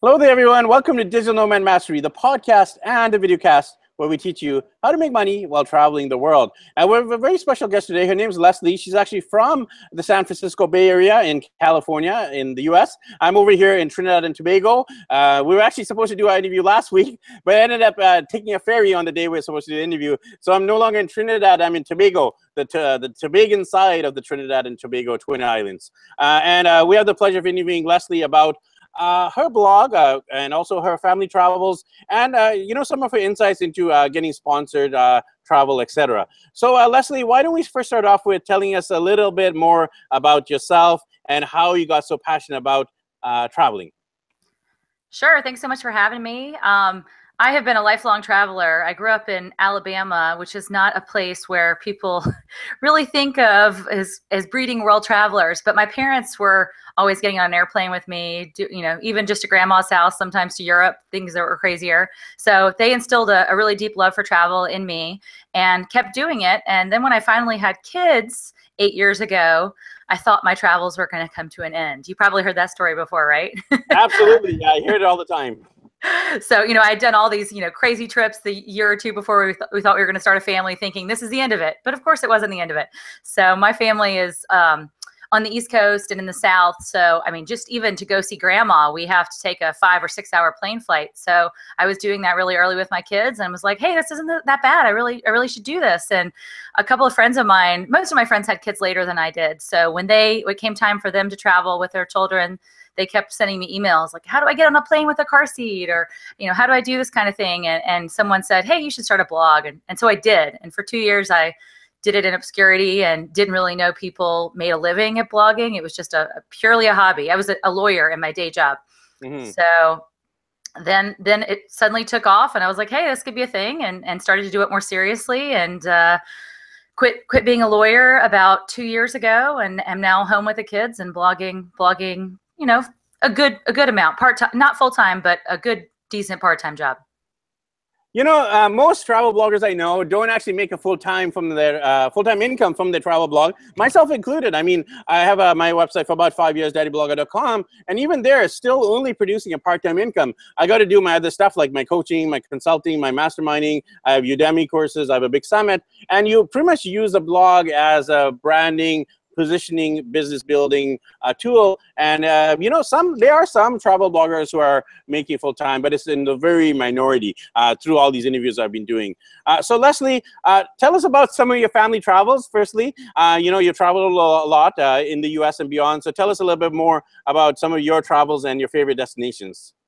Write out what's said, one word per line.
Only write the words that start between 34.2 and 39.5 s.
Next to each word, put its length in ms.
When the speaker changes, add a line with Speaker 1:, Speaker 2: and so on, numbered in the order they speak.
Speaker 1:
sponsored, 640
uh, 260
travel, 380
et 80
cetera. 360
So, 220
uh, 120
Leslie, 340
why 200
don't 100
we 100
first 280
start 160
off 180
with 200
telling 300
us 140
a 100
little 320
bit 240